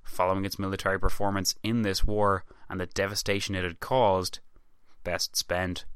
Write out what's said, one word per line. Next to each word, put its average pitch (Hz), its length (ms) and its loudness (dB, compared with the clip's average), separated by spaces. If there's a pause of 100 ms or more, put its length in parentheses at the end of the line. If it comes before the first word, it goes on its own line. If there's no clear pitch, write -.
following 95 440 0
its 98 140 -6
military 95 400 -2
performance 98 640 2
in 113 200 0
this 98 240 2
war 101 400 2 (240)
and 95 100 -6
the 90 60 -2
devastation 101 680 -2
it 92 120 -2
had 85 160 -8
caused, 98 580 2 (640)
best - 320 -4
spent. 90 480 -2 (120)